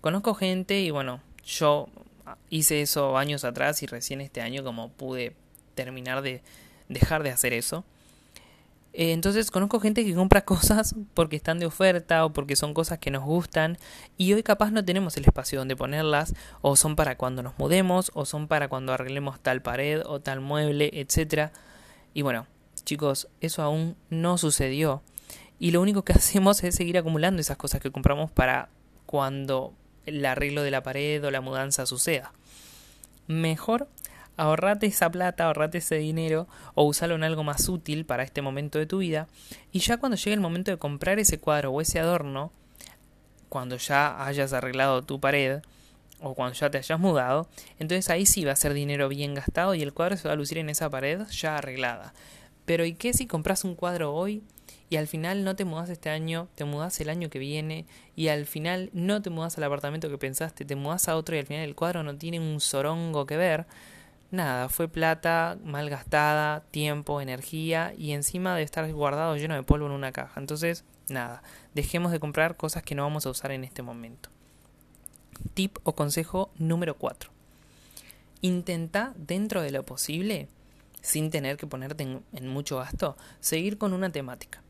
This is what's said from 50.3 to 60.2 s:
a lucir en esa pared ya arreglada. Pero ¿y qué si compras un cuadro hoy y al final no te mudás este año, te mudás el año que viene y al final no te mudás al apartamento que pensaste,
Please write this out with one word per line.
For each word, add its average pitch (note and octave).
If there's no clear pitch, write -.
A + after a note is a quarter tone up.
a -
lucir D3+
en D#3
esa D3+
pared C#3+
ya D#3
arreglada. C3
Pero E3
¿y E3+
qué A#3+
si B3
compras F3+
un F3+
cuadro E3+
hoy G#3
y D#3+
al D3+
final F3+
no F#3+
te G3+
mudás E3+
este D#3+
año, E3
te D#3
mudás D3
el D3+
año E3
que C3+
viene D#3
y D#3+
al D3
final F3+
no F#3+
te F#3+
mudás E3
al D3+
apartamento D3
que C#3+
pensaste, C#3+